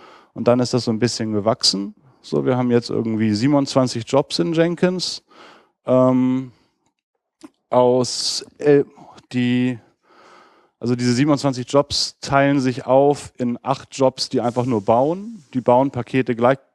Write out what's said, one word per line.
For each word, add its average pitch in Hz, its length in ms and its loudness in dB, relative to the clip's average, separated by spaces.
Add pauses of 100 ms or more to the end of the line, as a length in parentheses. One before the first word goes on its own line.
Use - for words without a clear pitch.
(340)
Und 117 140 -6
dann 123 140 4
ist 120 120 -2
das 123 120 0
so 120 60 -2
ein 110 80 -2
bisschen 113 340 -2
gewachsen. 147 640 -2 (260)
So, 143 240 -4
wir 131 100 0
haben 123 160 0
jetzt 120 180 2
irgendwie 110 440 -2
siebenundzwanzig 131 760 0
Jobs 143 320 0
in 170 140 -2
Jenkins. 170 680 -2 (640)
Ähm, 127 640 2 (1200)
aus, 123 720 0 (140)
äh, 143 280 4 (460)
die, 123 460 -2 (1040)
also 120 160 -2
diese 123 180 0
siebenundzwanzig 131 580 0
Jobs - 500 -2
teilen 139 380 2
sich 127 280 -4
auf 139 500 2
in 120 240 -4
acht - 340 -8
Jobs, 131 340 0
die 123 120 -2
einfach 120 240 -2
nur 117 160 -2
bauen. 160 640 -2 (100)
Die 127 80 -4
bauen 127 300 2
Pakete 127 420 -2
gleich 120 240 2 (180)